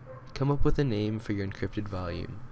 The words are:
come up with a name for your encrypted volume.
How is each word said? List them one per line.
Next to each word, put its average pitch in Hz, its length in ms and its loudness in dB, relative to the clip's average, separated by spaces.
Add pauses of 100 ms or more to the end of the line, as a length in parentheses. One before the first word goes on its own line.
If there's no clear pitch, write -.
(320)
come 135 180 0
up 143 140 6
with 151 140 6
a 147 60 4
name 107 340 0
for 107 160 -4
your 101 120 -4
encrypted 101 420 -4
volume. 90 520 -6 (100)